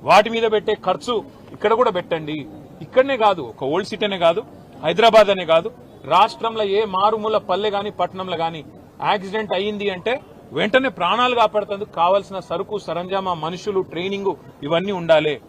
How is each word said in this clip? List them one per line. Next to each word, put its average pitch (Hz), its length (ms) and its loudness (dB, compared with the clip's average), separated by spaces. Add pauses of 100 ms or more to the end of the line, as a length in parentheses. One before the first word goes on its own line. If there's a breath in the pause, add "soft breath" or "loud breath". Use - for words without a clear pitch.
వాటి 202 240 8
మీద 226 200 0
పెట్టే 214 200 0 (120)
ఖర్చు 185 280 -2 (420)
ఇక్కడ 208 240 0
కూడా 240 160 4
పెట్టండి. 156 400 -4 (500)
ఇక్కడనే 269 380 2
కాదు, 196 180 2 (100)
ఒక - 120 -10 (100)
ఓల్డ్ 190 160 -2
సిటీ 220 180 -4
అనే 196 180 -4
కాదు, 170 160 4 (420)
హైదరాబాద్ 208 500 6
అనే 185 160 -2
కాదు, 165 200 4 (440)
రాష్ట్రంలో 220 500 2 (140)
ఏ 220 40 2 (120)
మారుమూల 214 440 2 (120)
పల్లె 196 260 0
గాని 202 220 -6
పట్టణంలో 185 460 -6
గాని 165 180 -6 (480)
యాక్సిడెంట్ 196 480 -4
అయ్యింది 202 380 -4
అంటే 214 180 -4 (440)
వెంటనే 240 320 0 (100)
ప్రాణాలు 233 420 0
కాపాడుతందుకు 208 560 -2
కావాల్సిన 190 420 0 (100)
సరుకు, 180 260 -6 (100)
సరంజామా, 185 480 -4 (120)
మనుషులు, 185 360 -4 (100)
ట్రైనింగ్ 196 400 -4 (360)
ఇవన్నీ 180 340 0
ఉండాలి. 156 340 2 (140)